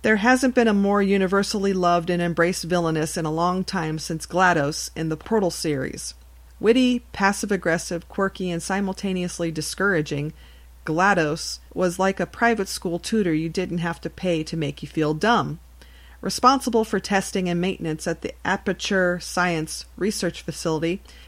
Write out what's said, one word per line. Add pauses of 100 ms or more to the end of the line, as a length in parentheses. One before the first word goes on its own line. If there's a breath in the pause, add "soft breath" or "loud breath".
There
hasn't
been
a
more
universally
loved
and
embraced
villainess
in
a
long
time
since
GLaDOS
in
the
Portal
series. (460)
Witty, (120)
passive-aggressive,
quirky,
and
simultaneously
discouraging, (520 soft breath)
GLaDOS (140)
was
like
a
private
school
tutor
you
didn't
have
to
pay
to
make
you
feel
dumb. (640 loud breath)
Responsible
for
testing
and
maintenance
at
the (140)
Aperture
Science (120)
Research
Facility, (260 loud breath)